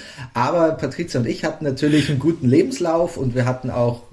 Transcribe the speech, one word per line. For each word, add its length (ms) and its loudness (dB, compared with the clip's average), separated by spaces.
Aber 380 2
Patricia 460 -4
und 80 0
ich 160 -4
hatten 220 -4
natürlich 460 2
einen 80 0
guten 280 0
Lebenslauf 680 2
und 180 -2
wir 120 2
hatten 240 -2
auch, 320 0